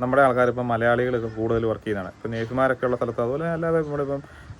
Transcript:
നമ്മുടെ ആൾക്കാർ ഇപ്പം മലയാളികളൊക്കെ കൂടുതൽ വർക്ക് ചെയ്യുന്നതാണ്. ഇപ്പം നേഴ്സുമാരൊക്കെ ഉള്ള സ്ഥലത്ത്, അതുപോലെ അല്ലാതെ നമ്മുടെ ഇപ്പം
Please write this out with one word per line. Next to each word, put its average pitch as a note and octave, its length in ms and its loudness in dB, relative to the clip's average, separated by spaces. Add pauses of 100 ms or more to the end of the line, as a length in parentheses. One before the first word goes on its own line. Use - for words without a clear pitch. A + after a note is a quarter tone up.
നമ്മുടെ B2+ 220 4
ആൾക്കാർ B2 260 6
ഇപ്പം B2 200 -2
മലയാളികളൊക്കെ A#2 600 2
കൂടുതൽ A2+ 380 0
വർക്ക് G#2 180 -2
ചെയ്യുന്നതാണ്. G2 320 -4
ഇപ്പം A2+ 140 -8
നേഴ്സുമാരൊക്കെ B2 560 -2
ഉള്ള B2 100 0
സ്ഥലത്ത്, A#2+ 240 -4
അതുപോലെ C#3 280 -2
അല്ലാതെ E3 320 0
നമ്മുടെ D3 220 -4
ഇപ്പം C#3 200 -4 (380)